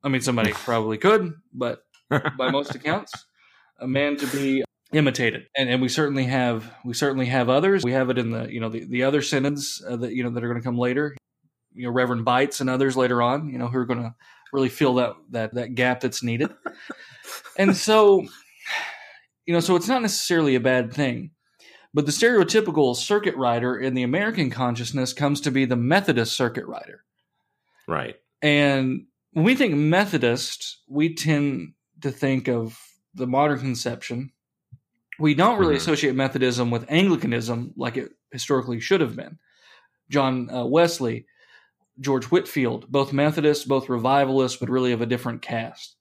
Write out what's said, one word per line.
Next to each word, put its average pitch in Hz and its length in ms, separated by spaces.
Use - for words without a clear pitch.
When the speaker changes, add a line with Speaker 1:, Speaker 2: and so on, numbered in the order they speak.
Speaker 1:
I 139 60
mean, 131 120
somebody 113 320
Speaker 2:
<laughs> - 20
Speaker 1:
probably 110 440
could, 185 360
but 123 300
by 131 400
most 143 240
Speaker 2:
<laughs> - 0
Speaker 1:
accounts, 156 380
a 127 80
man 143 320
to 143 100
be 135 360
imitated. 127 540
And, 131 120
and 127 140
we 127 60
certainly 139 360
have, 123 480
we 120 100
certainly 135 320
have 123 220
others. 170 360
We 123 80
have 131 180
it 123 80
in 113 120
the, 113 200
you 113 100
know, 113 80
the, 113 160
the 123 180
other 139 200
synods, 143 640
uh, 120 100
that, 117 180
you 127 100
know, 120 60
that 117 120
are 120 60
gonna 120 140
come 123 160
later. 131 380
You 123 140
know, - 40
Reverend 123 320
Bites 131 380
and 127 80
others 131 260
later 123 240
on, 139 300
you 127 80
know, 120 80
who 123 120
are 123 60
gonna 120 300
really 135 180
fill 131 240
that, 123 200
that, 113 240
that 123 200
gap 127 260
that's - 220
needed. 120 280
Speaker 2:
<laughs> - 0
Speaker 1:
And 196 180
so, 208 480
you 170 80
know, 170 60
so 180 160
it's 175 120
not 254 140
necessarily 165 520
a 127 60
bad 123 320
thing. 127 380
But 147 120
the 147 60
stereotypical 180 840
circuit 202 420
rider 120 420
in 131 160
the 127 80
American 156 480
consciousness 123 640
comes 143 280
to 147 80
be 135 140
the 123 120
Methodist 123 600
circuit 120 300
rider. - 380
Speaker 2:
Right. 67 280
Speaker 1:
And 139 640
when 160 140
we 175 80
think 180 200
Methodist, 151 1040
we 156 260
tend 143 580
to 139 80
think 131 380
of 113 300
the 127 120
modern 139 320
conception. 123 760
We 151 160
don't 208 240
really 165 180
Speaker 2:
Mm-hmm. 131 60
Speaker 1:
associate 147 320
Methodism 127 560
with 120 200
Anglicanism 123 840
like 123 200
it 117 140
historically 123 500
should 185 200
have 123 160
been. - 220
John, 131 400
uh, 123 160
Wesley, 135 600
George 135 280
Whitefield, 127 640
both 139 220
Methodists, 147 500
both 135 240
revivalists, 131 720
but 123 100
really 127 240
of 113 80
a 120 60
different 120 340
cast. - 600